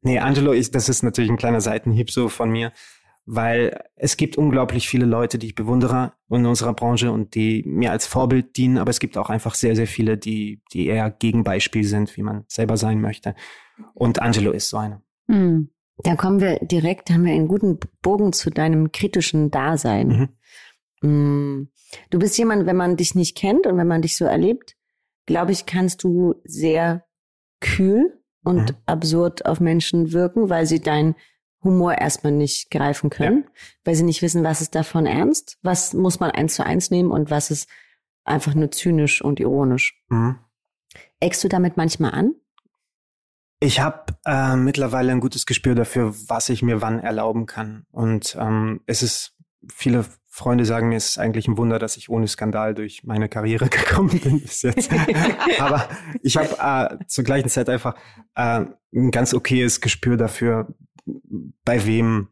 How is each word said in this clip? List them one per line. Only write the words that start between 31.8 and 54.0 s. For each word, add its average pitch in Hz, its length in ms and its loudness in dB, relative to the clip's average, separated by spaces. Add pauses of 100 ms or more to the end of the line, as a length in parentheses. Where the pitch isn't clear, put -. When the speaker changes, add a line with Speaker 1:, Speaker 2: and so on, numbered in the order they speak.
Speaker 3:
erstmal 147 400 -2
nicht 147 360 -2
greifen 143 380 0
können, 269 360 0
Speaker 1:
Ja. - 60 -20 (340)
Speaker 3:
weil 170 100 2
sie 160 80 2
nicht 165 180 2
wissen, 170 240 2
was 156 160 0
ist - 140 -8
davon 160 320 0
ernst, 202 560 0
was 180 320 -2
muss 180 260 2
man 170 100 0
eins - 260 0
zu - 100 -2
eins 165 240 0
nehmen 180 200 2
und 151 200 0
was 147 200 0
ist 147 160 -4 (580)
einfach 143 300 -2
nur 156 160 2
zynisch 156 540 0
und 139 160 0
ironisch. 131 580 0 (120)
Speaker 1:
Mhm. 120 260 0 (840)
Speaker 3:
Eckst 175 220 -2
du 202 60 0
damit 180 300 2
manchmal 160 340 0
an? 240 220 0 (1300)
Speaker 1:
Ich 139 200 0
hab, - 460 -4
äh, 135 300 0
mittlerweile 127 560 0
ein 127 80 2
gutes - 260 -4
Gespür 123 280 0
dafür, 117 400 0 (140)
was 113 220 -2
ich 117 120 -2
mir 117 200 0
wann 113 180 -2
erlauben 110 460 -2
kann. 110 440 -12
Und, 110 480 -2
ähm, 110 460 -2
es - 180 -4
ist, - 320 -4 (380)
viele 120 320 0 (240)
Freunde 120 380 0
sagen 117 240 0
mir, 113 60 0
es 107 140 -2
ist - 80 -6
eigentlich 113 300 -2
ein 110 80 2
Wunder, 113 220 0
dass 110 180 -4
ich 117 140 -14
ohne 113 180 0
Skandal 107 460 -2
durch 107 300 -10
meine 107 260 -2
Karriere 113 380 0
<laughs> - 20 0
gekommen 175 500 2